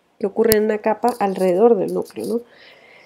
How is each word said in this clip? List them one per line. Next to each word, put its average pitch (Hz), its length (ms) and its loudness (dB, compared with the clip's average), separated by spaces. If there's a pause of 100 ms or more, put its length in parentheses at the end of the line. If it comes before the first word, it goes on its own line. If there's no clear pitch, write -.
(200)
que 226 80 -4
ocurre 220 280 2
en 214 100 2
una 214 120 -2
capa 214 420 -2
alrededor 190 560 2
del 175 180 -4
núcleo, - 340 -6
¿no? 233 140 -4 (640)